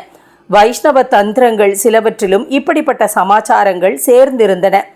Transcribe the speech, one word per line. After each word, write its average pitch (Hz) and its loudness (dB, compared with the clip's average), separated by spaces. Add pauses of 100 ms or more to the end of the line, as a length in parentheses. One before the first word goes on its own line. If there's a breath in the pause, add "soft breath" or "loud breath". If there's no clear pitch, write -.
(500 soft breath)
வைஷ்ணவ 240 2
தந்திரங்கள் 214 0
சிலவற்றிலும் 214 -2
இப்படிப்பட்ட 277 -2
சமாச்சாரங்கள் 202 0
சேர்ந்திருந்தன. 226 2 (200)